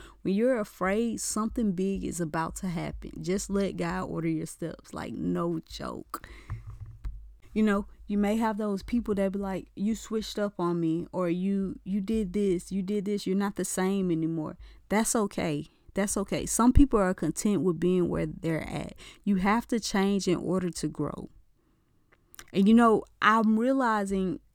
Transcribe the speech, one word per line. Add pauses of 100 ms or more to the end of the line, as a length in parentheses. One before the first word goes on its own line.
(200)
When
you're
afraid,
something
big
is
about
to
happen.
Just
let
God
order
your
steps.
Like,
no
joke. (1300)
You
know, (180)
you
may
have
those
people
that
be
like,
"You
switched
up
on
me,"
or
"You,
you
did
this,
you
did
this,
you're
not
the
same
anymore." (300)
That's
okay. (260)
That's
okay.
Some
people
are
content
with
being
where
they're
at. (300)
You
have
to
change
in
order
to
grow. (1200)
And,
you
know, (160)
I'm
realizing (160)